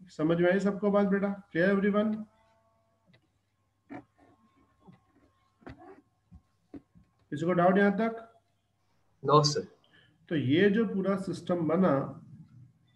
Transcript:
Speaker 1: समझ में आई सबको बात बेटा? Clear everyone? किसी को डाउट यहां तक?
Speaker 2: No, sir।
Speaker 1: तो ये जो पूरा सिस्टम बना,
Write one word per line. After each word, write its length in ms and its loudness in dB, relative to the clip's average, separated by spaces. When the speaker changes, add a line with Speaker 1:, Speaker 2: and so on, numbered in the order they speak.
Speaker 1:
समझ 300 -2
में 120 4
आई 80 2
सबको 320 -2
बात 160 2
बेटा? 260 -2
Clear 200 2
everyone? 440 0
किसी 140 -6
को 80 2
डाउट 240 4
यहां 160 6
तक? 300 -4
Speaker 2:
No, 220 4
sir। 180 -4
Speaker 1:
तो 40 -2
ये 340 2
जो 180 0
पूरा 340 -4
सिस्टम 460 -4
बना, 560 0